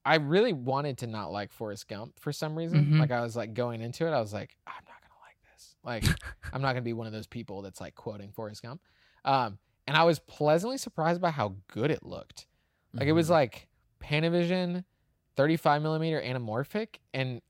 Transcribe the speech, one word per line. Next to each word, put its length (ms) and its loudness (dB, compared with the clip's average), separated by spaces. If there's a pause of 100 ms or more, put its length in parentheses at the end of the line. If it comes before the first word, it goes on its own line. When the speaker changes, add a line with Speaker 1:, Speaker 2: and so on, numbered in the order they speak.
Speaker 1:
I 100 6
really 380 2
wanted 460 -4
to 80 -6
not 260 -6
like 180 -6
Forrest 380 -10
Gump 300 -12
for 120 -6
some 260 -6
reason. 280 2
Speaker 2:
Mm-hmm. 160 6
Speaker 1:
Like, 100 4
I 80 0
was, 160 -4
like, 180 -6
going 280 -4
into 260 -4
it, 40 -2
I 100 2
was 100 -4
like, 240 -8 (100)
"I'm 80 -14 (140)
not 140 -20
gonna 200 -20
like 160 -20 (140)
this." 320 -20
Like, 200 -6
Speaker 2:
<laughs> 500 -4
Speaker 1:
I'm 80 -4
not 80 0
gonna 140 -2
be 100 -4
one 140 -8
of 60 -10
those 140 -10
people 340 -10
that's, 200 -14
like, 140 -14
quoting 360 -12
Forrest 320 -12
Gump. 180 -14 (440)
Um, 340 2 (260)
and 120 2
I 80 8
was 140 6
pleasantly 580 2
surprised 440 -2
by 100 2
how 240 -2 (120)
good 240 0
it 120 -4
looked. 440 -14 (460)
Like, 140 -2
it 60 6
was, 120 4
Speaker 3:
Mm-hmm. 80 4
Speaker 1:
like, 340 2 (320)
Panavision, 840 0 (500)
thirty-five 460 4
millimeter 400 0
anamorphic, 800 -4 (140)
and 360 -4